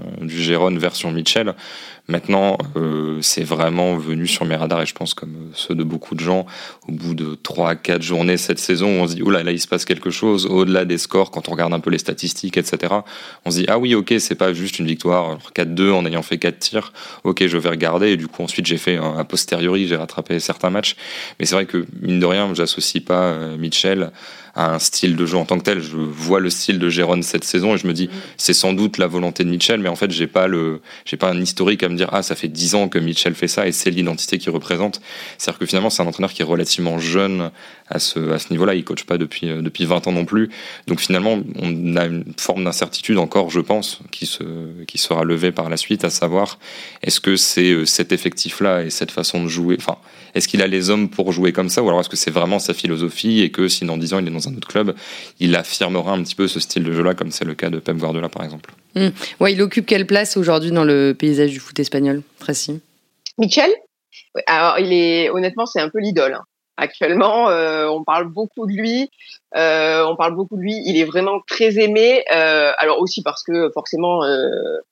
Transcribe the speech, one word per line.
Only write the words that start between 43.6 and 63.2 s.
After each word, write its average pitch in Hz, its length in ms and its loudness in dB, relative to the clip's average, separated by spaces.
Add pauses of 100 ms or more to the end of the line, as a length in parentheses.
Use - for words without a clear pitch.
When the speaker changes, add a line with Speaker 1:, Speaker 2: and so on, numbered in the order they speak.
Speaker 1:
qui - 140 -8
se, - 180 -8 (420)
qui - 120 -10
sera 82 260 0
levée 82 280 2
par 82 180 -4
la 82 80 -2
suite, - 260 -2
à 85 60 0
savoir, 87 500 0 (440)
est-ce - 160 0
que 98 160 2
c'est, 90 360 4
euh, 82 140 4
cet - 260 0
effectif-là 90 720 0
et 82 60 -4
cette - 220 -6
façon 87 320 -2
de 85 40 -2
jouer, 85 320 0
enfin, - 180 -4 (380)
est-ce 92 120 0
qu'il 101 140 2
a 95 60 4
les 95 220 0
hommes 104 200 2
pour 95 220 0
jouer 90 200 4
comme 92 180 0
ça, 127 120 2
ou 117 60 4
alors 87 120 4
est-ce 87 100 -2
que 90 80 -6
c'est - 140 0
vraiment 90 280 2
sa - 140 -2
philosophie 87 680 0
et 90 80 4
que 95 180 0
si - 180 -2
dans 82 120 -2
dix 82 160 -2
ans 95 60 0
il 90 80 -2
est 80 40 -4
dans 80 160 -6
un - 80 -8
autre - 120 -12
club, 104 260 0 (460)
il 87 160 4
affirmera 90 580 0
un 92 80 0
petit 85 140 -6
peu 98 120 2
ce 87 120 -4
style 85 240 -2
de 82 80 0
jeu-là, 85 240 2
comme 85 160 -6
c'est - 140 -6
le 78 100 -6
cas 85 140 -4
de 82 100 -4
Pep 80 180 -4
Guardiola 80 320 -2
par - 140 -10
exemple. 78 280 -12 (240)
Speaker 2:
Hmm. 190 140 2 (300)
Ouais, 202 140 4
il 185 80 2
occupe 202 240 2
quelle 196 200 4
place 202 320 2
aujourd'hui 165 340 2
dans 170 120 4
le 139 340 6
paysage 147 340 4
du 135 80 -10
foot - 200 -8
espagnol, 139 420 0 (180)
Tracy ? 147 400 -4 (580)